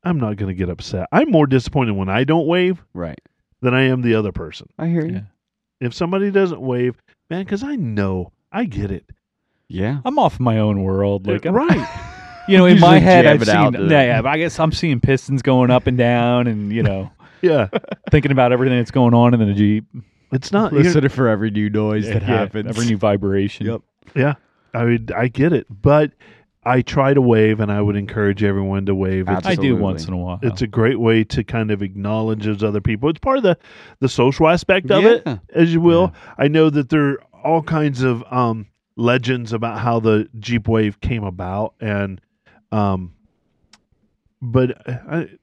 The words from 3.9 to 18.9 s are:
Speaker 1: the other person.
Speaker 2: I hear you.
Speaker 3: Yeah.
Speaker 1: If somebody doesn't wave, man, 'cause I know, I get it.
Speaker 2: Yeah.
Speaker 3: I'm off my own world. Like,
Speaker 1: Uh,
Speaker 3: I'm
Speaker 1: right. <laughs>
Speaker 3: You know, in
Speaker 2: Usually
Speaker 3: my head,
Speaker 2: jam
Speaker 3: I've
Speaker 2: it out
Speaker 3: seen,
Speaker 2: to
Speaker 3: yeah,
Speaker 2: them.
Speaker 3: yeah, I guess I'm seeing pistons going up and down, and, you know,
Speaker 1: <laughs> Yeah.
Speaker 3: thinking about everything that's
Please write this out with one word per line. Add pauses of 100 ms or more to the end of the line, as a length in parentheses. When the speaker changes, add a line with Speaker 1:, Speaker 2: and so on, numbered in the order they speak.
Speaker 1:
the
other
person. (100)
Speaker 2:
I
hear
you.
Speaker 3:
Yeah. (600)
Speaker 1:
If
somebody
doesn't
wave, (300)
man,
'cause
I
know, (200)
I
get
it. (600)
Speaker 2:
Yeah.
Speaker 3:
I'm
off
my
own
world.
Like,
Speaker 1:
Uh,
Speaker 3:
I'm
Speaker 1:
right. (160)
<laughs> (360)
Speaker 3:
You
know,
in
Speaker 2:
Usually
Speaker 3:
my
head,
Speaker 2:
jam
Speaker 3:
I've
Speaker 2:
it
out
Speaker 3:
seen,
Speaker 2:
to
Speaker 3:
yeah, (140)
Speaker 2:
them.
Speaker 3:
yeah,
I
guess
I'm
seeing
pistons
going
up
and
down,
and,
you
know, (160)
Speaker 1:
<laughs>
Yeah. (420)
Speaker 3:
thinking
about
everything
that's